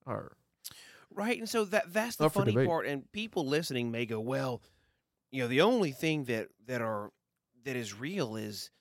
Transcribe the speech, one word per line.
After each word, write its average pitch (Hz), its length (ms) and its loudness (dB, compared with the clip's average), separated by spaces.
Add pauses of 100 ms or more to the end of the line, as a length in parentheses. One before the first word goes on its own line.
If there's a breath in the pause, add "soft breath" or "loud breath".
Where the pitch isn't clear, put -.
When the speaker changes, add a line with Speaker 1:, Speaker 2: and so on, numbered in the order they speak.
Speaker 1:
are 117 260 -8 (800 loud breath)
Speaker 2:
Right, 214 280 -2
and 220 100 -8
so 220 160 0
that, 180 260 0
that's 220 260 -2
the 151 80 4
Speaker 1:
up 156 80 4
for - 60 0
Speaker 2:
funny 123 140 4
Speaker 1:
debate. 127 140 4
Speaker 2:
part, 165 180 0
and 139 260 -6
people 208 360 -2
listening 135 440 0
may 117 140 -2
go, 110 140 -4
"Well, 127 420 -2 (720)
you 131 100 -2
know, 120 60 2
the 127 140 4
only 208 300 6
thing 151 340 0
that, 113 240 -2 (180)
that 123 140 -2
are, 107 300 -2 (540)
that 135 100 -4
is 107 240 -6
real 139 360 -2
is, 107 340 -8 (120)